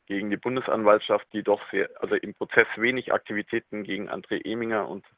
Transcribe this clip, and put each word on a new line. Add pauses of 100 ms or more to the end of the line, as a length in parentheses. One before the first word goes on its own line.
gegen
die
Bundesanwaltschaft,
die
doch
sehr, (120)
also
im
Prozess
wenig
Aktivitäten
gegen
André
Eminger
und (120)